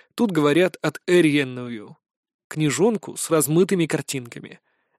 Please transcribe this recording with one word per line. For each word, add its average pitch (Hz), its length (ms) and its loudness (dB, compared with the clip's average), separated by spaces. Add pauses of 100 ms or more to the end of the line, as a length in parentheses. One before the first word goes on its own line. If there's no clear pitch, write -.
(140)
тут 226 180 0
говорят 156 500 2
"отэрьенную", 139 1120 0 (520)
книжонку 156 680 -2
с - 140 -8
размытыми 165 560 2
картинками. 139 760 -8 (380)